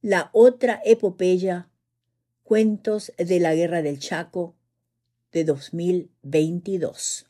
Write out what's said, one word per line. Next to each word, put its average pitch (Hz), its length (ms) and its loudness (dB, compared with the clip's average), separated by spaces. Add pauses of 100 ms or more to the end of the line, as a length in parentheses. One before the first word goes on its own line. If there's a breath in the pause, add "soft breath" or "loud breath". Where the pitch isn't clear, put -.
La 196 320 0
otra 247 520 4
epopeya, 185 840 0 (720)
cuentos 214 760 0
de 175 220 0
la 165 140 2
guerra 170 280 0
del 143 180 -4
Chaco, 170 560 -8 (760)
de 165 120 -2
dos 143 300 -4
mil 175 380 -4 (100)
veintidós. 165 1080 -4